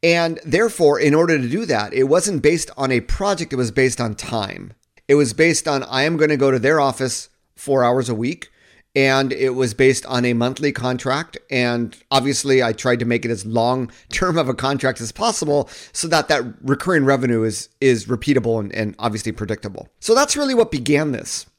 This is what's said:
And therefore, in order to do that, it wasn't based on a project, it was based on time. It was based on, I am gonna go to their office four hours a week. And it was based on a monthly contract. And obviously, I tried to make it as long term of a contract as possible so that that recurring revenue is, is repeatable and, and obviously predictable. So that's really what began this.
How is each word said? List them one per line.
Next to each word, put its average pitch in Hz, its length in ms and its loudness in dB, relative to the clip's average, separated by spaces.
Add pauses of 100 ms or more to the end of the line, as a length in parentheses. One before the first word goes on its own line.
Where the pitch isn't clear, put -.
And 165 420 2
therefore, 160 540 2
in 147 160 4
order 165 240 4
to 123 100 -2
do 202 160 -2
that, 107 260 -2
it 131 120 2
wasn't 170 400 0
based 160 340 2
on 135 140 -2
a 123 80 2
project, 190 520 -2
it 139 40 -6
was 123 160 -2
based 131 280 0
on 113 140 -4
time. 101 600 -8 (340)
It 139 80 6
was 143 180 2
based 160 340 2
on, 139 160 0
I 131 200 -2
am 160 140 0
gonna 151 200 2
go 139 140 4
to 131 80 2
their 147 200 2
office 131 500 -2 (260)
four 135 280 0
hours 123 260 2
a 123 40 -2
week. 127 380 -6 (440)
And 135 380 2
it 127 220 0
was 127 180 0
based 131 320 4
on 127 200 -2
a 120 80 2
monthly 135 380 0
contract. 127 680 -4 (120)
And 120 480 -2 (140)
obviously, 135 500 2
I 113 120 0
tried 123 260 0
to 117 60 -4
make 117 200 -2
it 117 60 -2
as 101 140 -6
long 117 460 0 (200)
term 170 260 0
of 156 120 0
a 131 40 0
contract 135 480 -2
as 113 100 -10
possible 151 560 -2 (260)
so - 160 -6
that 156 180 0
that 143 160 0 (180)
recurring 139 440 0
revenue 127 380 2
is, 110 260 -6 (120)
is 123 240 4
repeatable 117 540 0
and, 101 140 -8
and 107 260 -4
obviously 107 320 -4
predictable. 101 580 -10 (100)
So - 140 0
that's 269 240 2
really 277 160 -2
what 226 180 4
began 147 400 0
this. - 360 -10 (120)